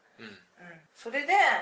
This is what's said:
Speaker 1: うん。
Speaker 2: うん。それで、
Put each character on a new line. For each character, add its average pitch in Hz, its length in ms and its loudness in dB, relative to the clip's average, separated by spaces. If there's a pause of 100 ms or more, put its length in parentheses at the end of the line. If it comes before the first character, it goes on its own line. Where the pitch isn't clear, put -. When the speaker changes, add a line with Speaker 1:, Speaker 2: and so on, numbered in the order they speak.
(200)
Speaker 1:
う 113 40 -18
ん。 - 20 -16
Speaker 2:
う 107 40 -16
ん。 98 80 -20 (580)
そ - 160 -16
れ 277 140 -4
で、 330 80 0 (280)